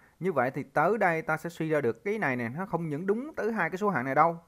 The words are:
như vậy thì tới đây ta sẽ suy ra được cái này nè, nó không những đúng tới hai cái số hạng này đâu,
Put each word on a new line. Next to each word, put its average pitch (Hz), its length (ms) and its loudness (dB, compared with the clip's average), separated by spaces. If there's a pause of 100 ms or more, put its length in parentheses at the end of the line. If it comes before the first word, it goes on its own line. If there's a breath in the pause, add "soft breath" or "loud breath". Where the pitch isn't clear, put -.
(200 loud breath)
như 180 120 -2
vậy 131 180 2
thì 135 120 -6
tới 170 360 2
đây 170 240 2
ta 156 140 -2
sẽ 170 140 -8
suy 165 180 -4
ra 156 120 2
được 117 240 -2
cái 208 140 -4
này 139 180 0
nè, 120 120 -4
nó 160 180 -6
không 165 220 -4
những 151 180 -4
đúng 240 280 -2
tới 214 180 -2
hai 175 180 -2
cái 180 80 -8
số 208 120 0
hạng 131 140 -2
này 135 100 -2
đâu, 170 340 6